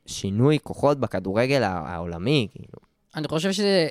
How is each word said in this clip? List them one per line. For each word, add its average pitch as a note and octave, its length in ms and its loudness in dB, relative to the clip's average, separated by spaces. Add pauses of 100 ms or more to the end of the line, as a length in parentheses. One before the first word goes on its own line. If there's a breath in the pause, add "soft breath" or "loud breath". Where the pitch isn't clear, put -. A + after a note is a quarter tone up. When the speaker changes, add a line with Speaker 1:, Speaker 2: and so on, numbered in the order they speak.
Speaker 1:
שינוי A#2+ 580 2
כוחות C#3+ 360 0
בכדורגל A2+ 640 0
ה-, F2 300 -4
העולמי, F2 580 -2
כאילו? - 280 -20 (360)
Speaker 2:
אני D3+ 120 -6
חושב D#3+ 240 -2
שזה F#3+ 400 2